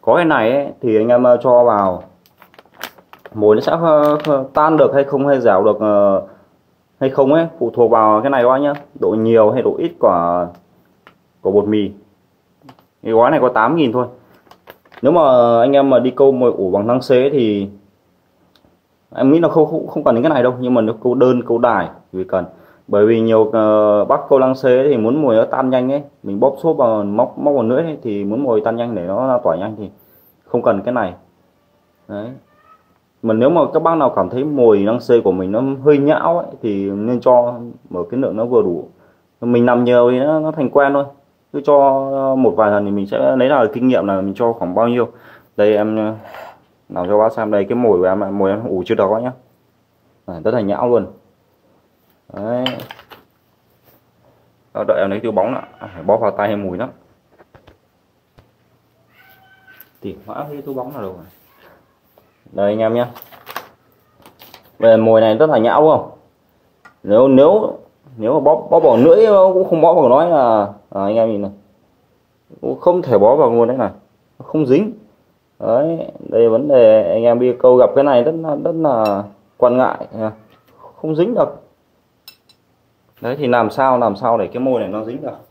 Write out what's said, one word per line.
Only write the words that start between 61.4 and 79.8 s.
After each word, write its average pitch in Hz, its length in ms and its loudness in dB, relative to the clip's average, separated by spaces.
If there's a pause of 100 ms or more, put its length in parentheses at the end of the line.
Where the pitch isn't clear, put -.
Đây 101 200 -2
anh 107 60 -4
em 113 160 -2
nhé. 120 120 -2 (1700)
Về 113 180 6
mồi 113 240 4
này 110 160 2
rất 156 140 2
là 135 80 2
nhão 110 220 2
đúng 156 100 4
không? - 200 -2 (920)
Nếu, 113 260 4
nếu, 156 500 4 (380)
nếu 113 180 -4
mà 151 60 0
bóp, 151 300 0
bóp - 100 4
vào 139 160 4
lưỡi 165 300 6 (280)
cũng 185 140 0
không 165 120 0
bóp 165 140 4
vào, 156 140 2
nói 156 220 4
là, 113 420 2 (180)
à, 98 140 -6
anh 104 100 -2
em 113 160 0
nhìn 101 120 -4
này. 101 80 -8 (1080)
Cũng 131 200 -8
không 180 220 0
thể 123 160 0
bóp 113 180 4
vào 139 140 2
luôn 117 180 2
đấy 127 80 -4
này. 113 140 -4 (480)
Nó - 60 -20
không 156 220 -4
dính. 180 260 0 (640)
Đấy, 139 520 -4 (180)
đây 117 200 2
vấn 120 200 0
đề 110 440 4
anh 113 100 -2
em 120 160 2
đi 123 140 0
câu 127 240 4
gặp 123 180 4
cái 139 100 2
này 131 180 2
rất 160 120 -2
là, 160 300 -6
rất 165 100 -4
là 113 480 -2 (340)
quan 123 200 2
ngại - 300 -2 (120)